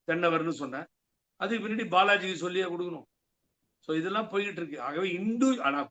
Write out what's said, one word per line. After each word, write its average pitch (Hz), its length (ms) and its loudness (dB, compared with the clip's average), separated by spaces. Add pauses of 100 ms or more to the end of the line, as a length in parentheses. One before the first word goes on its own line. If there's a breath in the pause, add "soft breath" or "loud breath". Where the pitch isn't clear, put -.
தென்னவர்னு 165 440 2
சொன்னேன். 139 360 -8 (500)
அதுக்கு 208 320 -2
பின்னாடி 220 180 -2 (100)
பாலாஜிக்கு 190 380 6
சொல்லியே 180 300 -2
கொடுக்கணும். 170 440 -6 (760)
So 156 120 -2
இதெல்லாம் 190 340 -2
போய்கிட்டு 196 300 -2
இருக்கு. 147 200 -8
ஆகவே 160 320 -2
இந்து, 233 500 2
ஆனா 143 280 0